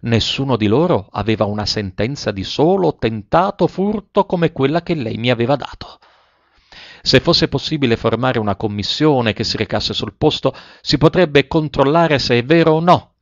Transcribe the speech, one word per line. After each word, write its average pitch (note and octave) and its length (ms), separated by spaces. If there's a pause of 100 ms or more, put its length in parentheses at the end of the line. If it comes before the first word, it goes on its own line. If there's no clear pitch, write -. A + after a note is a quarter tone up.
nessuno A#2+ 560
di G#2+ 100
loro B2+ 460
aveva G#2 320
una G#2 220
sentenza G#2+ 640
di G2 140
solo F3 520
tentato B2 720
furto G3+ 580
come E3+ 280
quella D3 300
che E3+ 120
lei A2 220
mi A#2 140
aveva A#2 260
dato. - 420 (1040)
Se - 180
fosse E3 280
possibile C3+ 480
formare A#2+ 420
una G#2 180
commissione A2+ 760
che A2+ 120
si - 120
recasse G#2+ 380
sul A2+ 220
posto, - 380 (260)
si - 180
potrebbe D#3 480
controllare D#3 720
se A#2+ 200
è A#2+ 60
vero D#3 280
o D#3+ 80
no. E3+ 420